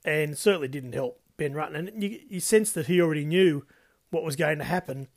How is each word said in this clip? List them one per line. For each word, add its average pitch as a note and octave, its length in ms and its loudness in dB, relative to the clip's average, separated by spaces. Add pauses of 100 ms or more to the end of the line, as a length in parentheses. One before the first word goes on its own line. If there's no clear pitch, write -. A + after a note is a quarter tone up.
and D3+ 340 0
certainly E3+ 300 2
didn't C3 260 -8
help B2 280 -4 (160)
Ben C#3+ 160 -4
Rutten. D3+ 220 -6
And G3+ 280 -6
you, G3+ 240 -4
you F#3+ 140 -8
sense G#3+ 320 4
that D#3+ 140 -4
he F3 140 4
already D#3 220 2
knew D#3+ 420 4 (440)
what D#3+ 140 -2
was D3+ 120 -4
going D3+ 220 0
to D3 80 -8
happen C#3 520 -4